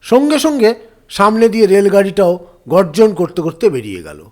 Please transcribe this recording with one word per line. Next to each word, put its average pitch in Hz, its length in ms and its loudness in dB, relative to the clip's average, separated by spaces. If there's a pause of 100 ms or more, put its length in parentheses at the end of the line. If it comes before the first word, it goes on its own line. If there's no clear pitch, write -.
সঙ্গে 285 380 0
সঙ্গে 262 360 0 (340)
সামনে 220 400 2
দিয়ে 214 180 0
রেলগাড়িটাও 196 760 0 (240)
গর্জন 185 440 2
করতে 175 280 -4
করতে 160 280 -2
বেরিয়ে 107 340 -8
গেল। 76 280 -18